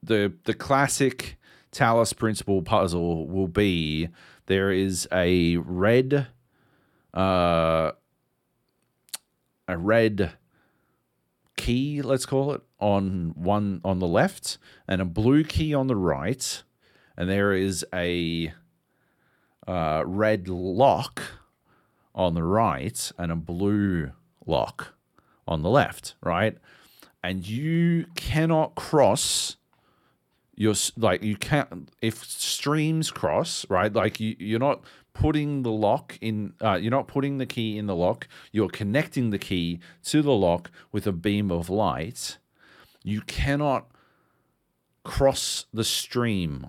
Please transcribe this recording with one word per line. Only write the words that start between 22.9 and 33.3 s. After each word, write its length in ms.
and 140
a 40
blue 760
lock 500
on 140
the 80
left, 520
right? 360
And 240
you 680
cannot 600
cross 800
your 160
s-, 260
like, 260
you 140
can't, 520
if 240
streams 880
cross, 580